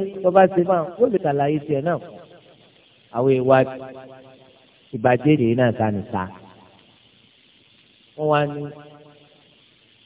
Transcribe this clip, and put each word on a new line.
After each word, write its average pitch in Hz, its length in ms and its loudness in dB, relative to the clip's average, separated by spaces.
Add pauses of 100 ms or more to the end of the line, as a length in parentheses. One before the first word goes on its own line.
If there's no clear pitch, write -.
(160)
tó 190 140 -2
bá 190 140 6
ṣe 185 180 0
báwọn, 175 280 -2
yóò 214 180 0
lè 202 100 -2
ṣàlàyé 147 400 -2
tiẹ̀ 143 240 -4
náà? 165 160 -4 (1120)
Àwọn 127 200 0
ìwádìí 131 480 2 (1120)
ìbàjẹ́ 123 440 2
rèé 117 180 2
náà 123 180 4
ta 110 160 -2
ni 101 160 -4
ta. 95 180 -6 (1900)
Wọ́n 151 120 -4
wá 147 140 2
ní 143 200 -6 (1400)